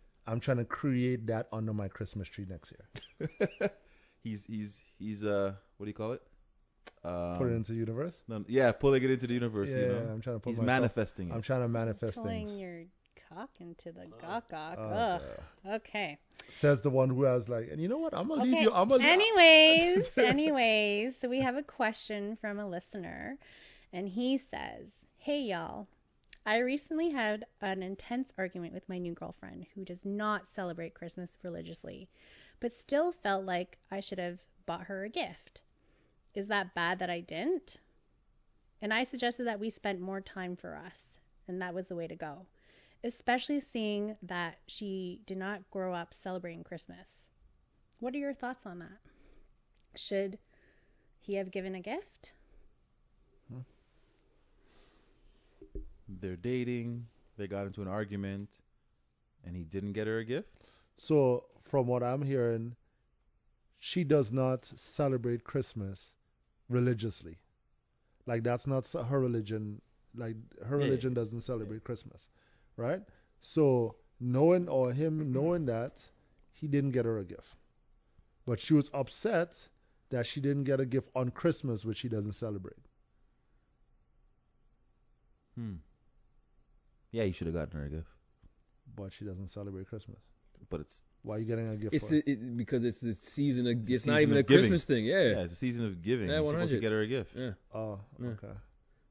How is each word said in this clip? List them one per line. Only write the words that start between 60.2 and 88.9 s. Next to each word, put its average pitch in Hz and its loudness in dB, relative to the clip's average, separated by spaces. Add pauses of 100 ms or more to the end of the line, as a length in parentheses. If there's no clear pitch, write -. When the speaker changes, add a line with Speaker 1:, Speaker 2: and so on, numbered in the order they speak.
Speaker 2:
gift? 131 -4 (480)
Speaker 1:
So, 135 4 (200)
from 131 2
what 123 2
I'm 127 0
hearing, 120 0 (1040)
she - -2
does 139 4
not 131 0 (120)
celebrate 123 -2
Christmas 104 -6 (540)
religiously. 113 0 (920)
Like, 117 0
that's 120 0
not 135 0
s-, - -10 (140)
her 139 4
religion. 110 -2 (340)
Like, 117 -6 (280)
her 139 0
Speaker 2:
Yeah. 143 4
Speaker 1:
religion 131 2
doesn't 117 -2
celebrate 107 -6
Speaker 2:
Yeah. - -14
Speaker 1:
Christmas, - -10 (480)
right? 147 -2 (380)
So, 127 4 (240)
knowing, 160 6
or 127 4
him 151 0
knowing 156 2
that, 117 -2 (520)
he - -8
didn't 139 2
get 120 2
her 113 0
a 98 -4
gift. - -16 (920)
But 117 -2
she - 4
was 143 6
upset 170 -2 (420)
that 120 0
she - -4
didn't 139 2
get 135 2
a 135 2
gift 127 0
on 127 2
Christmas, 123 0
which 110 -2
she 123 -6
doesn't 107 -2
celebrate. 104 -8 (2750)
Speaker 2:
Hmm. 113 -8 (1400)
Yeah, 113 -2
you 95 0
should 85 -6
have 82 -2
gotten 78 -6
her 71 -6
a - -10
gift. 78 -10 (840)